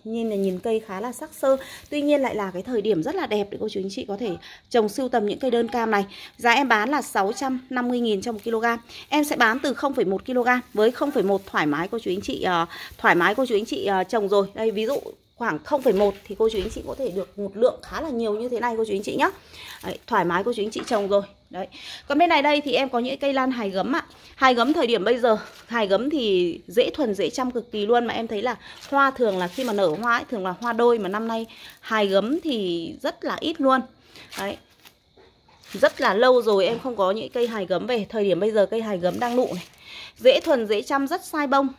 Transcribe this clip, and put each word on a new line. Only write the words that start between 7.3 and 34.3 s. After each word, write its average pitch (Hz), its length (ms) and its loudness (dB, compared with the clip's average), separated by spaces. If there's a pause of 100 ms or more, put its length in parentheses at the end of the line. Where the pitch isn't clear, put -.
trăm 262 260 -4 (100)
năm 247 180 -2
mươi 247 120 0
nghìn 214 220 0
cho 233 100 -6
một 214 120 -8
ki-lô-gam. 233 340 0 (320)
Em 294 140 4
sẽ 294 120 0
bán 240 240 4
từ 285 140 0
không 277 200 -2
phẩy 247 120 2
một 190 200 -2
ki-lô-gam. 247 340 2 (140)
Với 214 180 4
không 285 200 -2
phẩy 226 120 2
một 196 220 2
thoải 185 200 0
mái 151 220 0
cô 226 120 -6
chú 196 120 -4
anh 196 100 -2
chị, - 200 -6
ờ, 175 240 0 (320)
thoải 202 180 6
mái 180 200 4
cô 262 100 2
chú 247 100 -2
anh 208 100 0
chị, - 200 -6
ờ, 190 180 2
trồng 202 260 0
rồi. 196 240 4
Đây 226 180 -2
ví 220 140 -2
dụ 269 120 -2 (380)
khoảng 185 240 -2
không 285 220 -2
phẩy 254 120 4
một 196 200 4 (140)
thì 202 120 -10
cô 220 100 4
chú 220 140 -2
anh 220 60 -4
chị - 180 -10
có - 100 -8
thể 262 120 -4
được 185 300 -8
một 202 180 -8
lượng 240 260 2
khá 196 180 -8
là 320 80 -6
nhiều 226 240 -2
như 233 160 -6
thế 233 100 -4
này 233 180 -2
cô 220 80 0
chú 208 80 -4
anh 196 100 -2
chị - 120 -6
nhá. 302 140 2 (540)
Đấy, - 140 -8 (100)
thoải 190 180 2
mái 175 180 0
cô 240 100 0
chú 220 100 -4
anh 220 80 -4
chị - 160 -8
trồng 202 200 0
rồi. 202 140 4 (280)
Đấy. 185 180 -10 (400)
Còn 285 100 0
bên 339 120 6
này 311 120 4
đây 294 200 4
thì 294 120 -4
em 262 160 2
có 240 100 -2
những 262 180 -4
cây 277 160 0
lan 262 180 0
hài 233 180 -4
gấm 190 260 -2
ạ. - 100 -4 (300)
Hài 262 180 4
gấm 240 200 2
thời 311 140 2
điểm 220 160 2
bây 240 140 2
giờ, 226 200 4 (300)
hài 233 200 0
gấm 208 220 2
thì 202 580 0
dễ 202 220 2
thuần, 240 260 -2
dễ 185 140 0
chăm 254 220 -4
cực 240 200 -8
kỳ 208 140 -4
luôn. 240 200 4
Mà 220 80 -4
em 226 140 -4
thấy 214 140 -4
là 233 140 -2 (340)
hoa 277 220 4
thường 220 260 0
là 180 100 0
khi 254 160 -4
mà 233 100 -2
nở 196 140 2 (140)
hoa 233 160 2
ấy, - 140 -4
thường 208 120 -4
là 185 180 -4
hoa 233 120 -2
đôi. 240 260 4
Mà 185 100 -4
năm 214 180 -4
nay 226 180 -4 (340)
hài 214 280 0
gấm 202 360 2
thì 185 580 -4
rất - 240 -6
là 196 140 -2
ít 320 220 -4
luôn. 262 200 4 (580)